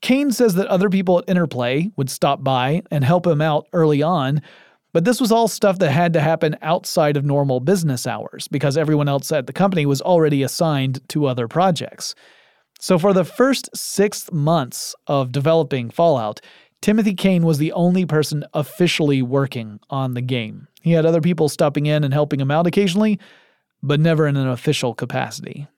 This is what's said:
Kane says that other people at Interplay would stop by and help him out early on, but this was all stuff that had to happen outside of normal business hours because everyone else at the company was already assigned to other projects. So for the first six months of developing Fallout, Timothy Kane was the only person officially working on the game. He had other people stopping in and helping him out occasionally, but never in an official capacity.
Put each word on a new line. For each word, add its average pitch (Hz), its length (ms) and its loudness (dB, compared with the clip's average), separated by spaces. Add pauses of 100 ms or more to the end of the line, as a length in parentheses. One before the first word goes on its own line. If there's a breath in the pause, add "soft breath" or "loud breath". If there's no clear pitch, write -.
Kane 277 300 0
says 226 220 2
that 190 140 0
other 196 240 2
people 185 260 2
at 175 100 -2
Interplay 156 720 0
would 139 100 -2
stop 139 360 -2
by 135 480 0
and 147 120 0
help 170 220 2
him 156 160 2
out 156 320 0
early 151 300 2
on, 151 360 0 (540 loud breath)
but 170 120 2
this 240 140 2
was 233 120 2
all 226 160 4
stuff 190 320 0
that 175 100 2
had 170 240 2
to 160 80 2
happen 156 400 0
outside 156 560 0
of 139 80 -2
normal 143 340 0
business 151 460 0
hours - 420 -10
because 139 300 -2
everyone 147 320 2
else 139 220 -2
at 147 160 -2
the 135 60 -12
company 185 340 2
was 139 160 0
already 156 400 2
assigned 135 560 -2 (100)
to 151 160 -2
other 127 220 -2
projects. 170 680 -2 (680 soft breath)
So 185 200 2
for 196 140 2
the 180 120 2
first - 500 0
six - 560 -4
months 151 600 -2 (140)
of 135 240 -2
developing 143 580 0
Fallout, 127 520 0 (400 soft breath)
Timothy 214 340 2
Kane 185 280 2
was 160 140 2
the 156 140 -2
only 180 340 2
person 151 480 -2
officially 147 680 0
working 123 560 -4 (100)
on 135 240 -4
the 123 80 -6
game. 117 460 -6 (160)
He 165 80 2
had 160 160 4
other 165 140 2
people 160 280 0
stopping 147 380 0
in 151 160 0
and 135 100 -2
helping 151 260 0
him 135 120 -2
out 165 160 2
occasionally, 202 520 0 (640 soft breath)
but 143 160 0
never 156 280 2
in 143 100 0
an 135 100 0
official 127 460 -2
capacity. 127 720 -8 (100)